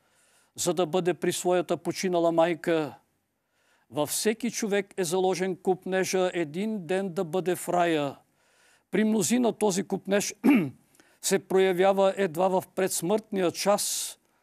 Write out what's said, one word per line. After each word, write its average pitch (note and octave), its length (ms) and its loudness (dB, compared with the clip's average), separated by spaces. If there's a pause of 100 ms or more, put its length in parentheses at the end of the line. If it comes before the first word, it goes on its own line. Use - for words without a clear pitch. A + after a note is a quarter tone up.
(560)
за - 180 -2
да F3 120 2
бъде F3 280 0
при F3 200 -2
своята F3+ 440 0
починала E3+ 540 0
майка. E3 640 0 (960)
Във D3 200 -2
всеки A3+ 420 -2
човек G3+ 460 -2
е F#3+ 60 -2
заложен F#3 520 0
копнежа F#3 760 0
един F3+ 540 -4
ден F#3 260 -4
да F#3+ 100 -4
бъде F3 320 -2
в - 140 -8
рая. E3 480 0 (760)
При G#3+ 120 2
мнозина A3 500 2
този G3 300 0
копнеж G3 500 -2 (440)
<clears throat> - 440 -20
се - 260 -2
проявява F#3+ 680 4
едва F#3 300 0
в F#3 160 0 (120)
предсмъртния F#3+ 760 -2
час. - 640 -2 (260)